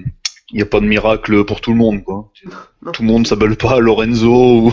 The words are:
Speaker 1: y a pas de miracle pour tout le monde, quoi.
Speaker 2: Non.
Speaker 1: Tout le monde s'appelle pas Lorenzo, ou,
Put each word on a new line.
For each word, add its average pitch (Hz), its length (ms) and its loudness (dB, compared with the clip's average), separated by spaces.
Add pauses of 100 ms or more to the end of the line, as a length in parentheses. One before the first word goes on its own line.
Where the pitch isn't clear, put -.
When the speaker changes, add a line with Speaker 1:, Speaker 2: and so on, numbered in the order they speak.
(520)
Speaker 1:
y 107 80 -4
a 101 60 -2
pas 104 140 -2
de 104 60 0
miracle 107 580 0
pour 104 180 -6
tout 117 100 -4
le 117 60 2
monde, 104 260 0
quoi. 101 260 -14 (520)
Speaker 2:
Non. 170 100 -14
Speaker 1:
Tout - 100 -10
le 113 60 0
monde 117 180 2
s'appelle 107 300 0
pas 123 220 0
Lorenzo, 113 520 2 (360)
ou, 120 60 4